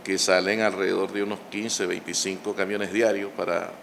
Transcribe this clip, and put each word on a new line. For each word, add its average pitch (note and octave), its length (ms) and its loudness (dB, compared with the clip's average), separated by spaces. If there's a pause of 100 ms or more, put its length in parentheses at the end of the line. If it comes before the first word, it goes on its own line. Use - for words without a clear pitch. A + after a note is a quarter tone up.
que F#2+ 120 0
salen F#2+ 440 4
alrededor F#2+ 520 2
de G2+ 120 0
unos G2+ 160 -4 (100)
quince, G#2+ 360 -2
veinticinco F#2 680 -4
camiones G2 380 -2
diarios G2+ 440 2
para F2+ 360 -2 (100)